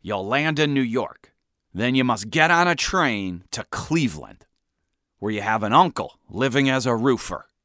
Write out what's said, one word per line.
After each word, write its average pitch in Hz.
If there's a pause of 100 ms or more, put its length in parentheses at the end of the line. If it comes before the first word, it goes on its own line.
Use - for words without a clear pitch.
You'll 98
land 143
in 147
New 135
York. 117 (400)
Then 120
you 131
must 110
get 160
on 175
a 175
train 104
to -
Cleveland, 82 (720)
where 107
you 104
have 107
an 107
uncle 156 (120)
living 135
as 131
a 120
roofer. 117 (140)